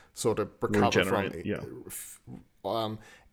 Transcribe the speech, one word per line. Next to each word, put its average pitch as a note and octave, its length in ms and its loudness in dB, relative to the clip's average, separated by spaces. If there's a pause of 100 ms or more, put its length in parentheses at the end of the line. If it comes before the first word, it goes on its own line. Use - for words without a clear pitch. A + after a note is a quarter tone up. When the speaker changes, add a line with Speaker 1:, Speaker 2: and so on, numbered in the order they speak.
(120)
Speaker 1:
sort A2 260 0
of G2+ 120 -2 (100)
recover G#2 260 4
Speaker 2:
Regenerate, G2 460 2
Speaker 1:
from, E2+ 120 -8
Speaker 2:
yeah. G#2 160 -4 (260)
Speaker 1:
f-, - 340 -14 (440)
um, A2 340 -2 (340)